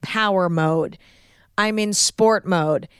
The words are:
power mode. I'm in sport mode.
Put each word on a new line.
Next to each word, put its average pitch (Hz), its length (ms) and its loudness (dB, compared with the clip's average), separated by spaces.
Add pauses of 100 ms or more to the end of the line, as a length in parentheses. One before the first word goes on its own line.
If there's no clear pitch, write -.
power 196 480 -2
mode. 160 500 -2 (580)
I'm 214 220 0
in 208 140 -2
sport 220 520 0
mode. 156 420 0 (120)